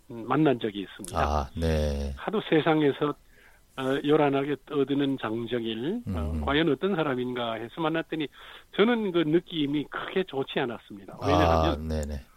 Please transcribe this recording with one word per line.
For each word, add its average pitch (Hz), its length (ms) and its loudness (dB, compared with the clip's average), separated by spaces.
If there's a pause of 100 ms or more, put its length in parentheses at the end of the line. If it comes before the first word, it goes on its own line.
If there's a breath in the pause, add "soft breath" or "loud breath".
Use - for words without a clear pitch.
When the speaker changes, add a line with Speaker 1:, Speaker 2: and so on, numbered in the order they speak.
Speaker 1:
만난 123 520 2
적이 101 220 -4
있습니다. - 400 -6
Speaker 2:
아, 73 340 0
네. 76 640 0
Speaker 1:
하도 - 320 -4
세상에서, 151 600 2 (680 soft breath)
어, 131 60 -6 (200)
요란하게 147 520 2 (100)
떠드는 139 560 0
장정일, 117 840 -4
어, 82 280 -2
Speaker 2:
음. 76 80 -2
Speaker 1:
과연 151 260 2
어떤 190 260 0
사람인가 123 580 -2
해서 117 260 -8
만났더니 160 480 -2 (480 loud breath)
저는 220 360 4
그 170 80 4
느낌이 151 720 0
크게 - 320 -4
좋지 135 360 -4
않았습니다. 110 640 -8
왜냐하면 82 520 4
Speaker 2:
아, - 40 0
네네. 76 440 -4 (160)